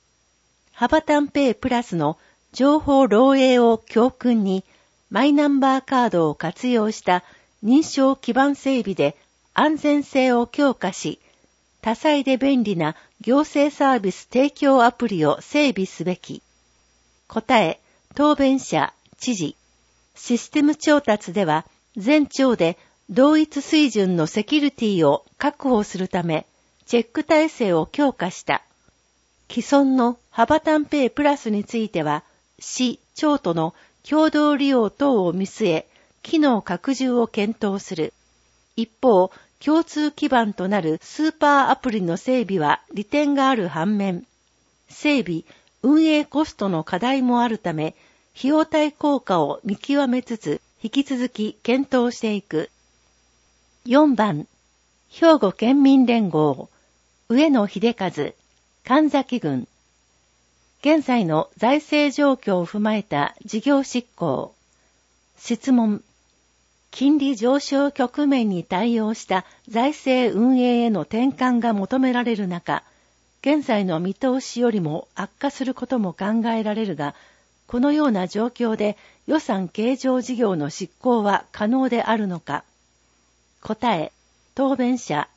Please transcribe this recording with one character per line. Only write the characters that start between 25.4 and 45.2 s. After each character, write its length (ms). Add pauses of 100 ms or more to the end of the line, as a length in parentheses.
保 140
す 160
る 100
た 140
め、 240 (400)
チ 120
ェ 40
ッ 80
ク 140
体 260
制 220
を 140
強 260
化 180
し 140
た。 180 (880)
既 120
存 340
の 220 (120)
幅 300
担 240
ペ 220
イ 40
プ 140
ラ 120
ス 140
に 140
つ 120
い 120
て 140
は、 200 (380)
市、 400 (140)
町 240
と 160
の 200 (340)
共 220
同 260
利 120
用 220
等 360
を 60
見 140
据 220
え、 180 (360)
機 160
能 240
拡 320
充 200
を 120
検 320
討 240
す 140
る。 180 (640)
一 120 (120)
方、 300 (320)
共 220
通 260
基 200
盤 240
と 140
な 120
る 220
ス 220
ー 80
パ 340
ー 40
ア 60
プ 140
リ 120
の 140
整 280
備 140
は 220 (140)
利 100
点 300
が 160
あ 40
る 140
反 300
面、 280 (640)
整 340